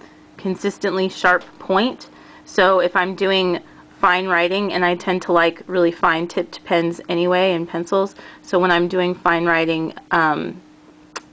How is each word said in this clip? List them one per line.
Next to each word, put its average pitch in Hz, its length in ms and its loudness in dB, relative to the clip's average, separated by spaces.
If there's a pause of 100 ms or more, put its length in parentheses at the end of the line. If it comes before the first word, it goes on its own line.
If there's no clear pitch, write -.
(380)
consistently 190 720 -4
sharp 180 340 2 (140)
point. 214 520 -2 (360)
So 190 340 4
if 175 160 0
I'm 185 200 0
doing 190 420 0 (440)
fine 185 260 2
writing, 185 460 0
and 180 120 0
I 175 80 2
tend 180 300 -2
to - 80 -4
like 170 340 2
really 175 260 2
fine 170 360 0
tipped - 360 -8
pens 170 460 -2
anyway 180 440 2
and 170 140 -4
pencils, 190 460 -2 (300)
so - 160 -2
when 180 100 4
I'm 175 180 2
doing 180 280 -2
fine 170 300 0
writing, 165 480 0 (180)
um, 165 500 -2 (720)